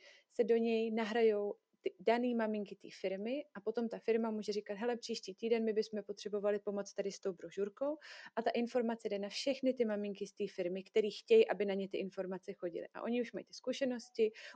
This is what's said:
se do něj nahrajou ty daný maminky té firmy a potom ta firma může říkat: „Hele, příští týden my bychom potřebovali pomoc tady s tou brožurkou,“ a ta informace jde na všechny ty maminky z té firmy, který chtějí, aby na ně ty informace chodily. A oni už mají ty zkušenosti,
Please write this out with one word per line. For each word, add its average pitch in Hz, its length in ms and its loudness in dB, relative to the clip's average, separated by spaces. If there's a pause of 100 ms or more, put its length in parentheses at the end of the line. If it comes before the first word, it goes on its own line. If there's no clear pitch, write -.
(320)
se 240 120 2
do 226 120 4
něj 226 340 2
nahrajou 220 640 2 (280)
ty - 180 -2
daný 240 340 2
maminky 214 420 -2
té - 120 -18 (120)
firmy 208 440 -4 (100)
a 202 60 -12
potom 226 280 -2
ta 190 100 -8
firma 226 320 0
může 214 220 -4
říkat: 202 220 -4
„Hele, 233 220 -2
příští 220 380 -8
týden 226 300 0
my 220 80 0
bychom 214 300 -2
potřebovali 202 560 -2
pomoc 202 360 -6
tady 196 180 -4
s - 80 -12
tou 196 120 -4
brožurkou,“ 202 680 -6 (380)
a 233 60 -2
ta - 80 0
informace 233 580 0
jde 202 100 -2
na 202 100 -4
všechny 262 460 0
ty 247 100 2
maminky 208 420 -2
z - 60 -12
té - 160 -4
firmy, 190 340 -2
který 208 280 2
chtějí, - 380 8
aby 185 160 0
na 196 100 2
ně 196 140 -2
ty - 100 -4
informace 185 540 -4
chodily. 175 420 -6
A - 80 -10
oni 240 180 0
už 233 120 -4
mají - 120 -8
ty - 100 -20
zkušenosti, 233 760 -2 (240)